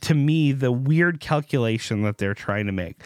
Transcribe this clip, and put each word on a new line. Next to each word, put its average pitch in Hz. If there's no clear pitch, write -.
to -
me, 151
the 131
weird 156
calculation 117
that 104
they're 98
trying 104
to 101
make. 92